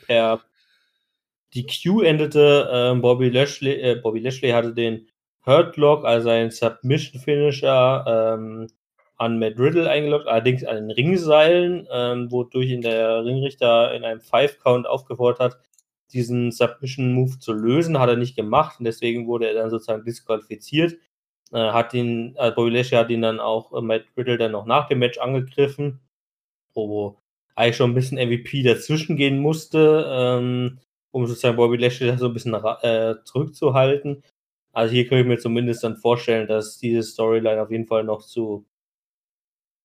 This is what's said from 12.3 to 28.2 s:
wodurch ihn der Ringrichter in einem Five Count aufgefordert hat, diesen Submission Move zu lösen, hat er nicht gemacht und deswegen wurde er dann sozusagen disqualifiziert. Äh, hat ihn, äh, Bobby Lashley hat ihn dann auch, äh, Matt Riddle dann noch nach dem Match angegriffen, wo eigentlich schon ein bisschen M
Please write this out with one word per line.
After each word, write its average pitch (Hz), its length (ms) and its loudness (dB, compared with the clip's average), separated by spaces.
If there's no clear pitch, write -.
wodurch 123 360 -2
ihn 123 120 -4
der 113 440 0
Ringrichter 123 720 2
in 120 100 -10
einem 113 160 -6
Five 139 380 0
Count 123 300 0
aufgefordert 123 500 -2
hat, 123 220 -2
diesen 120 380 -2
Submission 127 640 -2
Move 127 260 0
zu - 140 -8
lösen, 135 480 0
hat 123 80 4
er 120 80 4
nicht 123 180 -4
gemacht 120 460 -2
und 120 60 -4
deswegen 117 420 -4
wurde 117 180 -2
er 110 80 -2
dann 113 160 -2
sozusagen 110 340 -6
disqualifiziert. 113 880 -4
Äh, 113 180 -2
hat 117 240 0
ihn, 120 440 -4
äh, 120 120 2
Bobby 117 200 0
Lashley 123 260 0
hat 117 140 2
ihn 113 120 -2
dann 113 160 -2
auch, 110 340 -4
äh, - 80 -6
Matt 113 240 -2
Riddle 120 200 -2
dann 113 160 -2
noch 104 140 -8
nach 135 220 2
dem 135 100 0
Match 123 200 0
angegriffen, 135 840 -4
wo 104 440 -6
eigentlich 117 220 2
schon 123 160 2
ein - 20 -2
bisschen 131 240 -2
M 123 120 -2